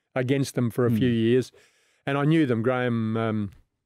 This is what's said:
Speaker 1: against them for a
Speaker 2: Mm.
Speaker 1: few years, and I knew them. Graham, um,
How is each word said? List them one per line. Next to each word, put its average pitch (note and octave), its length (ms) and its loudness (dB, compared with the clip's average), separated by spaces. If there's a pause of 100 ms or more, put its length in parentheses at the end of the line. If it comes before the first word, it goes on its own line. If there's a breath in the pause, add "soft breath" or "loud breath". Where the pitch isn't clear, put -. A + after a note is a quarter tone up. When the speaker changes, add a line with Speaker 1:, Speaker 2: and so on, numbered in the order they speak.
(160)
Speaker 1:
against C3 400 -2
them A#2+ 160 -2
for B2 160 0
a - 20 2
Speaker 2:
Mm. A2+ 80 2
Speaker 1:
few B2+ 120 2
years, A#2 420 0 (560 soft breath)
and C#3+ 100 -2
I C#3+ 80 0
knew D#3 220 2
them. A2+ 160 -2
Graham, A#2 520 0
um, A2 360 -4 (340)